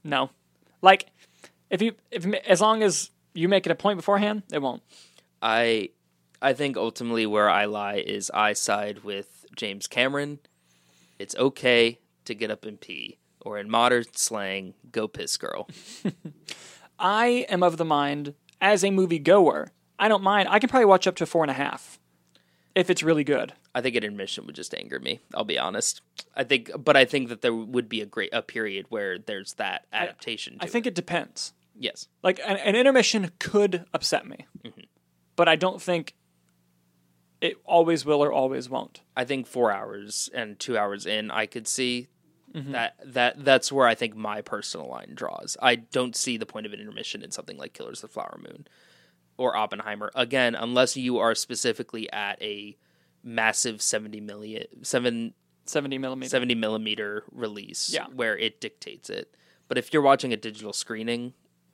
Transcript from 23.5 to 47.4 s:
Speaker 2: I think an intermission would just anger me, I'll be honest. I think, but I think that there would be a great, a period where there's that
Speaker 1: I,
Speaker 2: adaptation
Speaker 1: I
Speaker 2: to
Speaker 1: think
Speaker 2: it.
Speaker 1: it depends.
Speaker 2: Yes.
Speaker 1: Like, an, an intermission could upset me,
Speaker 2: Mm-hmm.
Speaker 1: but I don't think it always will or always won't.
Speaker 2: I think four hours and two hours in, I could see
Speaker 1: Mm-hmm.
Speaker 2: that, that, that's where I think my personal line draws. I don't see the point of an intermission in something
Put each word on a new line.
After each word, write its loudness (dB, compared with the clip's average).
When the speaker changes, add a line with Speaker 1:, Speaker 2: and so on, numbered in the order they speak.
Speaker 2:
I -2
think -2
an 0
intermission -8
would -14
just -10
anger -8
me, -6
I'll -4
be -2
honest. -4
I -4
think, -2
but 4
I 10
think -2
that -10
there 2
would -4
be -4
a -8
great, -6
a -2
period -6
where -4
there's -12
that -6
Speaker 1:
I, -4
Speaker 2:
adaptation -8
Speaker 1:
I -6
Speaker 2:
to -10
Speaker 1:
think -2
Speaker 2:
it. -2
Speaker 1:
it -12
depends. -6
Speaker 2:
Yes. -8
Speaker 1:
Like, 2
an, 0
an 0
intermission 4
could 2
upset 0
me, -18
Speaker 2:
Mm-hmm. -18
Speaker 1:
but 6
I 6
don't -2
think -4
it 0
always 4
will 4
or 2
always 0
won't. -8
Speaker 2:
I 0
think -4
four 2
hours -6
and -8
two -4
hours -2
in, -4
I -2
could -10
see -4
Speaker 1:
Mm-hmm. -10
Speaker 2:
that, -4
that, -2
that's 4
where 4
I 4
think -6
my -8
personal -10
line -14
draws. -8
I 6
don't -4
see -4
the -8
point -14
of -12
an -14
intermission -12
in -16
something -12